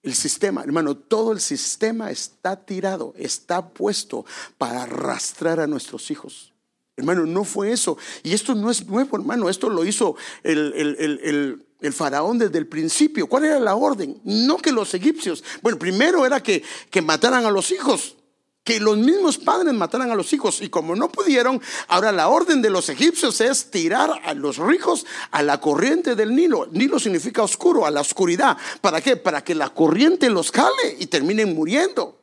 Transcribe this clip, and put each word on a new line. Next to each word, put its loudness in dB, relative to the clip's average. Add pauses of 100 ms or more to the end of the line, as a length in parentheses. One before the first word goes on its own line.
El -6
sistema, -2
hermano, -2
todo -2
el -4
sistema -4
está -8
tirado, -6
está -6
puesto -4 (340)
para -4
arrastrar -4
a 0
nuestros -8
hijos. -16 (420)
Hermano, -2
no -2
fue -4
eso. -2 (260)
Y -2
esto -2
no 0
es -2
nuevo, -2
hermano. -2
Esto -2
lo 0
hizo 0 (280)
el, 0
el, -2
el, -2
el, -2 (140)
el -2
faraón -2
desde 2
el -4
principio. 0
¿Cuál 2
era 4
la 2
orden? -2
No 2
que 0
los -2
egipcios. -2 (200)
Bueno, 0
primero 4
era 2
que, 0 (280)
que 4
mataran 2
a 4
los 2
hijos. -2 (440)
Que -2
los 4
mismos 4
padres 2
mataran -2
a 0
los 0
hijos. -2
Y -8
como -2
no 0
pudieron, 2 (260)
ahora 2
la 2
orden 4
de 2
los 0
egipcios 2
es 0
tirar 0
a -6
los -4
ricos 0 (240)
a 0
la 2
corriente 0
del 0
Nilo. 2
Nilo 2
significa -2
oscuro, 2
a 0
la 0
oscuridad. 2 (240)
¿Para 2
qué? 2
Para -2
que -2
la 0
corriente 4
los 0
jale 2
y -8
terminen 0
muriendo. -2